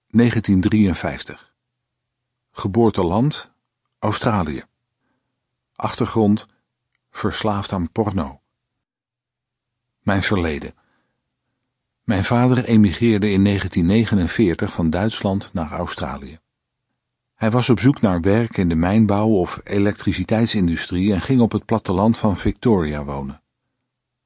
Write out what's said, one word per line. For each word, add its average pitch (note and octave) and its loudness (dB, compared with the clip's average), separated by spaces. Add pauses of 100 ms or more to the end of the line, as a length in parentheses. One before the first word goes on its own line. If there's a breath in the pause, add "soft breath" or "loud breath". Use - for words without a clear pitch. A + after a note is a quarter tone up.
negentien A2 2
drieënvijftig. F#2+ -2 (960)
Geboorteland G#2 0 (460)
Australië. G2+ -2 (1080)
Achtergrond G#2+ -2 (640)
verslaafd G2+ -4
aan F#2 -4
porno. F#2+ -4 (1600)
Mijn G2 0
verleden. E2 -2 (1300)
Mijn G2 0
vader B2 2
emigreerde G#2+ 4
in F#2+ 4
negentien F#2+ 0
negenenveertig G2 2
van E2 -2
Duitsland G2 -4
naar D#2+ -6
Australië. D2 -8 (960)
Hij A2+ -2
was A#2+ 0
op A2+ 4
zoek C#3 2
naar F#2 0
werk G#2 0
in F#2 0
de E2+ 0
mijnbouw G2+ 2
of F#2 0
elektriciteitsindustrie G2+ 0
en F2+ 0
ging C3 0
op A2+ 2
het G#2 -4
platteland A2 0
van G2+ 0
Victoria E2 0
wonen. C#2 -10 (840)